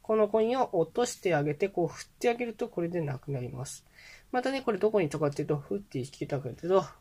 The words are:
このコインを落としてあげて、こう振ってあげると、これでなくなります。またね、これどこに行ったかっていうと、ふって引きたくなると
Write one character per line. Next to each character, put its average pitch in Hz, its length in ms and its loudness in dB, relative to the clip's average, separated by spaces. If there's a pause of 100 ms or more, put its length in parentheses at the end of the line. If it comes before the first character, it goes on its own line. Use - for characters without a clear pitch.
こ - 140 -2
の 214 140 4
コ 220 120 2
イ 226 100 2
ン 262 100 2
を 202 180 0
落 165 140 2
と 240 140 2
し - 100 -8
て 175 180 2
あ 147 80 4
げ 147 120 0
て、 196 140 0
こ 175 180 0
う - 20 0
振 - 160 -10
っ - 20 -20 (140)
て 240 100 4
あ 233 40 2
げ 240 120 -4
る 220 80 -8
と、 233 140 -4
こ 175 140 -4
れ 170 60 0
で 175 120 -2
な 139 180 -2
く - 140 -8
な 131 80 -2
り 123 80 -6
ま 127 180 -8
す。 - 180 -14 (460)
ま 254 120 0
た 262 100 0
ね、 262 100 -2
こ 247 80 -2
れ 202 80 -2
ど 214 140 2
こ 214 80 4
に 160 80 2
行 - 20 -2
っ - 0 -
た 151 80 -4
か 151 80 2
っ 143 80 0
て 151 80 -4
い - 20 -2
う - 40 -10
と、 151 80 2
ふ 196 220 -4
っ - 20 -
て - 180 -8
引 127 80 -4
き - 220 -8
た 139 100 -2
く - 60 -8
な 117 80 -6
る 170 160 -8
と 185 160 4 (160)